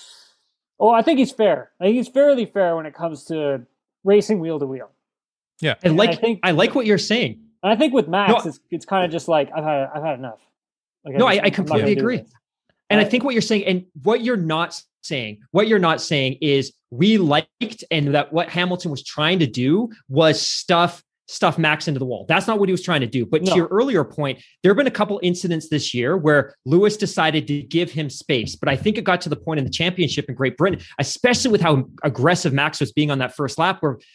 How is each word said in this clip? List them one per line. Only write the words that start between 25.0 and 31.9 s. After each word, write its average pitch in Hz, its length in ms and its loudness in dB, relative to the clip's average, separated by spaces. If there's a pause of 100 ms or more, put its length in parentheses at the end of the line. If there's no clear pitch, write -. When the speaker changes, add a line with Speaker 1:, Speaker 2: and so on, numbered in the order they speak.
Speaker 3:
incidents 175 460 -2
this - 240 -2
year 123 240 0
where 147 360 2 (120)
Lewis 202 320 4
decided 160 500 -2
to 143 160 -2
give 170 280 -2
him 151 180 -6
space. - 480 -4
But - 100 -6
I 139 80 2
think 214 220 -2
it 214 80 -4
got 175 160 0
to 165 80 -8
the 147 80 -4
point 160 200 -6
in 139 80 -2
the - 60 -6
championship 165 560 -2
in - 80 -10
Great 131 220 -2
Britain, 175 240 0 (180)
especially 247 500 0
with 208 120 2
how 147 240 2 (180)